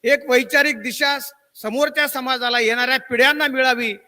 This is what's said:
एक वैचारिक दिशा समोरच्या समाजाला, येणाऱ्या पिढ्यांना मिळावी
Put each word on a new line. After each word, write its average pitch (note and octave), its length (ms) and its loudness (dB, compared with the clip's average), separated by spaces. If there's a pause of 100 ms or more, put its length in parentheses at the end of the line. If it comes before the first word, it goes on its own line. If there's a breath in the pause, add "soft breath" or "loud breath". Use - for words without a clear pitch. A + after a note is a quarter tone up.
एक C#4 260 0
वैचारिक C4 520 2
दिशा C#4 360 -4 (440)
समोरच्या D4 460 0
समाजाला, B3 520 -2
येणाऱ्या B3 400 0
पिढ्यांना C4+ 460 2
मिळावी B3+ 480 0 (140)